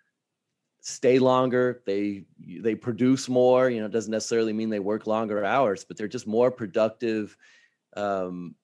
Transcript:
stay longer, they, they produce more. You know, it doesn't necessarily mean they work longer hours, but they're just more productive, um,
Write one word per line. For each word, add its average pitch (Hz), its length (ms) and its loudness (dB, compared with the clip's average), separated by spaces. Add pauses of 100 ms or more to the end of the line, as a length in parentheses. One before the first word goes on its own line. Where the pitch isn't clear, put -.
(800)
stay 131 380 2
longer, 127 680 2
they, 101 380 -4 (140)
they 95 360 -4
produce 127 540 0
more. 127 420 4
You 113 100 -2
know, 107 60 -4
it 95 60 -8
doesn't 110 200 -4
necessarily 113 400 0
mean 110 180 -4
they 104 100 -2
work 104 260 -4
longer 107 380 -2
hours, 107 400 0
but - 120 -16
they're 104 120 -8
just 113 180 -10
more 117 240 2
productive, 110 840 -2 (600)
um, 90 680 -6